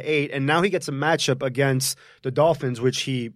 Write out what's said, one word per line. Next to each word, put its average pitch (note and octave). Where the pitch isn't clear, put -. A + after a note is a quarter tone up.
eight, D3
and C3+
now D#3+
he G3+
gets F3+
a D3
matchup C#3+
against C3
the C3
Dolphins, D3
which B2+
he B2